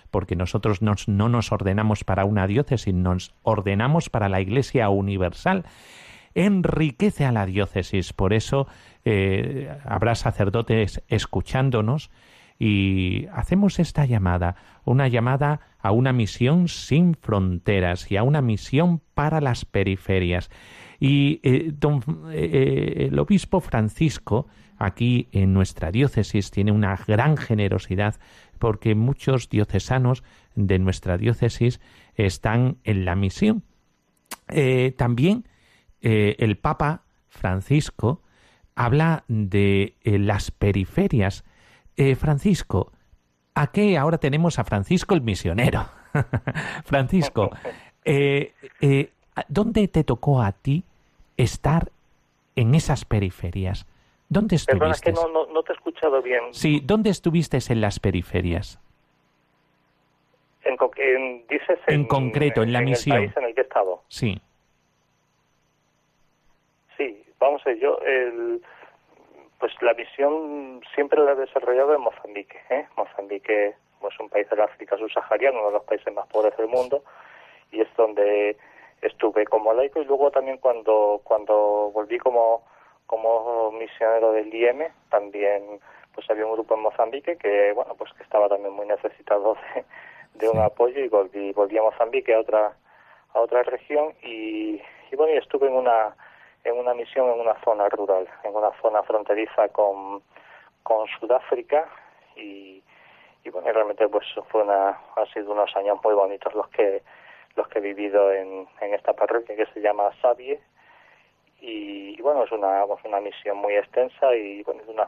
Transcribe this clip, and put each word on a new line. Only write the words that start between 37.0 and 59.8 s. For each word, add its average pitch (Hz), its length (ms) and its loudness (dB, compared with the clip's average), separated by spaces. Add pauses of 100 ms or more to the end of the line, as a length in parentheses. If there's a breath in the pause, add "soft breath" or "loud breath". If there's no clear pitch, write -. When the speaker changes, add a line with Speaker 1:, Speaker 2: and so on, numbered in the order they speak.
Speaker 1:
Francisco 117 920 -2 (520 soft breath)
habla 147 540 2
de, 101 760 2
eh, 104 160 2
las 101 320 0
periferias. 101 920 0 (520 soft breath)
Eh, 135 180 4
Francisco, - 800 0 (600)
¿a 147 180 0
qué? 202 260 4
Ahora 156 200 2
tenemos 156 420 0
a - 40 0
Francisco 135 500 0
el 165 80 4
misionero. 104 640 0 (260)
<laughs> - 720 -4
Francisco, 139 640 0 (540 loud breath)
eh, 143 500 0 (260)
eh, 139 300 2 (380)
¿dónde 208 400 0
te 160 160 2
tocó 127 380 2
a 98 100 0
ti 147 320 -2 (520)
estar 147 540 0 (640)
en 120 180 4
esas 151 300 0
periferias? 95 800 -4 (420)
¿Dónde 202 280 2 (100)
Speaker 2:
Perdona, 160 260 2
es 151 80 -2
que 170 100 2
Speaker 1:
estuviste? 165 220 0
Speaker 2:
no, 160 140 0
no, 160 60 -16
no 160 100 0
te - 100 -4
he 160 40 -4
escuchado 151 440 0
bien. 123 320 -2
Speaker 1:
Sí, 151 320 0
¿dónde 214 260 2
estuviste 165 480 0 (120)
en 113 100 2
las 101 180 0
periferias? 90 800 -2 (1900)